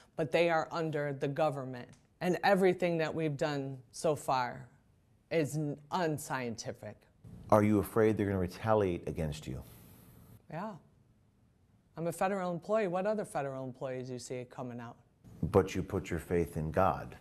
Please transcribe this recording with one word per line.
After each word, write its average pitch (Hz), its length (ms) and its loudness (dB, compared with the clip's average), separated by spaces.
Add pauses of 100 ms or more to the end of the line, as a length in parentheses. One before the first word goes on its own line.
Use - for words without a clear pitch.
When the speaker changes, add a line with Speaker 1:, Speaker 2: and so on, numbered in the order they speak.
(160)
Speaker 1:
but 160 160 -2
they 170 180 4
are 160 220 2
under 147 420 -4
the 139 140 -4
government. 139 600 -2 (340)
And 180 220 0
everything 180 540 4
that 156 160 0
we've 156 240 0
done 139 400 -2 (140)
so 156 240 0
far 127 520 -2 (600)
is 147 280 0
n-, 147 200 -2 (140)
unscientific. 131 1040 -4 (560)
Speaker 2:
Are 107 100 8
you 104 160 6
afraid 107 400 4
they're 104 80 2
gonna 98 140 0
retaliate 95 680 0
against 76 380 -4
you? 65 160 -8 (880)
Speaker 1:
Yeah. 190 200 -8 (1300)
I'm 165 100 -4
a 165 40 -2
federal 190 400 -2
employee. 202 360 0
What 180 180 0
other 214 200 0
federal 135 380 -6
employees 131 460 -8
you 127 80 -8
see 123 320 -8
coming 123 300 -10
out? 120 180 -14 (540)
Speaker 2:
But 95 240 6
you 90 80 -2
put - 260 -4
your 82 100 -2
faith 85 380 0
in 78 140 -4
God. 78 500 2